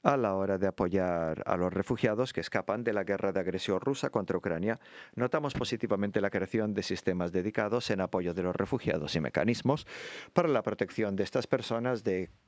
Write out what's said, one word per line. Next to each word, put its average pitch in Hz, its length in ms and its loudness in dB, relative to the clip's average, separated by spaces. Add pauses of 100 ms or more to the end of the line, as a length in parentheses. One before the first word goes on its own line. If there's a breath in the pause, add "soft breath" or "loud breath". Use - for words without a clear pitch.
a 143 160 6
la 107 180 2
hora 98 220 2
de 95 100 2
apoyar 90 760 0
a - 120 0
los 87 160 2
refugiados 113 600 0
que 82 80 -2
escapan 110 420 -2
de 113 100 0
la 101 100 0
guerra 98 280 0
de 95 80 0
agresión 92 420 -2
rusa 139 280 -2
contra 95 280 0
Ucrania. 95 420 -2 (360 loud breath)
Notamos 139 380 0
positivamente 107 680 0
la 98 80 2
creación 107 440 0
de 98 100 0
sistemas 90 480 0
dedicados 104 580 0
en 98 120 0
apoyo 90 320 0
de 90 100 -2
los 90 120 0
refugiados 82 600 0
y 82 40 2
mecanismos 110 680 2 (480 loud breath)
para 170 140 4
la 127 160 2
protección 104 520 0
de 98 80 2
estas 123 240 -2
personas 120 560 0
de 92 260 0 (180)